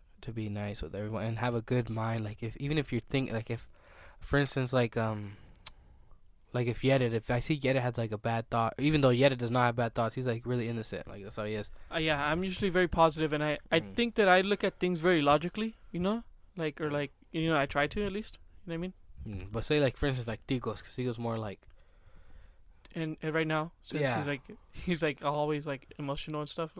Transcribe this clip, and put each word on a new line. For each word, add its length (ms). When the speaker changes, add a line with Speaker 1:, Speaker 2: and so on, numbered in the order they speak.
Speaker 1:
to 120
be 160
nice 340
with 120
everyone 300
and 140
have 160
a 80
good 260
mind. 360
Like, 180
if, 160
even 200
if 140
you're 160
think-, 240
like, 180
if, 160
for 180
instance, 360
like, 240
um, 380
like, 140
if 160
Yedid, 320
if 160
I 100
see 180
Yedid 220
has, 160
like, 160
a 60
bad 320
thought, 280
even 220
though 80
Yedid 300
does 120
not 140
have 120
bad 180
thoughts, 200
he's, 120
like, 180
really 240
innocent. 400
Like, 160
that's 120
how 80
he 100
is. 160
Speaker 2:
Uh, 60
yeah, 240
I'm 220
usually 260
very 180
positive, 440
and 100
I, 160
I 80
Speaker 1:
Mm. 140
Speaker 2:
think 220
that 120
I 140
look 200
at 160
things 220
very 220
logically, 520
you 100
know? 220
Like, 260
or, 80
like, 220
you 160
know, 100
I 60
try 240
to 160
at 80
least. 260
You 60
know 20
what 40
I 40
mean? 100
Speaker 1:
Mm, 260
but 120
say, 160
like, 160
for 100
instance, 220
like, 180
Ticos, 360
'cause 140
Ticos 220
more, 200
like 220
Speaker 2:
And, 280
and 120
right 120
now, 260
since 200
Speaker 1:
Yeah. 160
Speaker 2:
he's, 100
like, 140
he's, 320
like, 220
always, 420
like, 320
emotional 440
and 60
stuff, 320